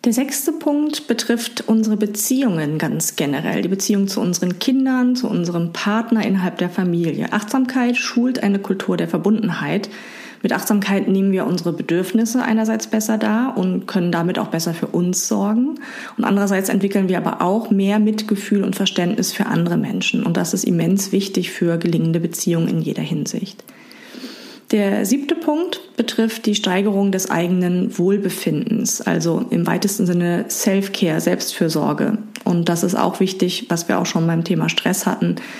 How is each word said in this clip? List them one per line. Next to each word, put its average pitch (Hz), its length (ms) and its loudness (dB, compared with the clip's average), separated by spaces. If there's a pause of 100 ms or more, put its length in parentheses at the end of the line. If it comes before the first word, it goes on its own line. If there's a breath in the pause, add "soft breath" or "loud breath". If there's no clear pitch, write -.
Der 233 80 4
sechste 285 400 -2
Punkt 294 540 -2
betrifft - 600 -2
unsere 220 300 4
Beziehungen 208 800 0
ganz 156 400 -2
generell, 143 460 0
die 180 60 0
Beziehung 196 380 2
zu 196 140 -2
unseren 180 380 0
Kindern, 254 580 2
zu 247 140 -2
unserem 170 420 0
Partner 220 540 0
innerhalb 190 320 0
der 175 100 0
Familie. 170 640 0
Achtsamkeit 247 640 0
schult 247 460 0
eine 202 160 2
Kultur 190 400 -2
der 165 100 0
Verbundenheit. 175 800 0 (540 loud breath)
Mit 196 100 0
Achtsamkeit 196 560 0
nehmen 190 240 4
wir 190 140 0
unsere 175 260 0
Bedürfnisse 226 680 0
einerseits 220 440 0
besser 220 300 0
dar 220 400 0
und 185 300 0
können 175 260 0
damit 170 260 0
auch - 100 -2
besser 165 260 -2
für - 140 -4
uns 180 380 0
sorgen. 220 500 2 (420 loud breath)
Und - 60 0
andererseits 196 440 2
entwickeln 196 400 2
wir 185 80 2
aber - 240 -2
auch 208 300 0
mehr 196 280 4
Mitgefühl 214 640 2
und 190 140 -2
Verständnis 185 560 0
für - 140 -2
andere 170 320 2
Menschen. - 440 -2
Und 170 140 0
das 175 160 0
ist 190 120 0
immens 175 480 2
wichtig 196 380 0
für 170 280 0
gelingende 165 420 2
Beziehungen 170 480 0
in 165 140 0
jeder 160 180 -4
Hinsicht. 156 640 -6 (1040 loud breath)
Der 202 360 2
siebte 285 300 0
Punkt 339 440 -2 (160)
betrifft 226 500 0
die 208 80 2
Steigerung 196 580 2
des 190 180 -2
eigenen 180 680 0
Wohlbefindens, 185 1040 0
also 170 480 0
im 170 160 2
weitesten 180 380 0
Sinne 175 440 2
Self-Care, 196 720 0
Selbstfürsorge. 156 1000 0 (260)
Und 170 240 2
das 170 140 2
ist 185 140 0
auch 175 240 0
wichtig, 190 480 0
was 170 200 -2
wir 185 100 2
auch 180 80 0
schon 165 200 0
beim 165 160 2
Thema 160 260 0
Stress - 380 -2
hatten, 175 300 0 (240 loud breath)